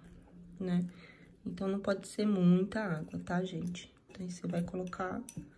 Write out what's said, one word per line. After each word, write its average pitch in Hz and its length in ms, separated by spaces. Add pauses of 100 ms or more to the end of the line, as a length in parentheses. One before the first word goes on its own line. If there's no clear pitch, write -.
(600)
né? 180 280 (580)
Então, 190 240
não 196 100
pode 196 280
ser 208 200
muita 190 540
água, 170 360
tá, 175 260
gente? 175 480 (160)
Então, 190 160
aí 180 80
você - 140
vai 175 160
colocar 185 640 (340)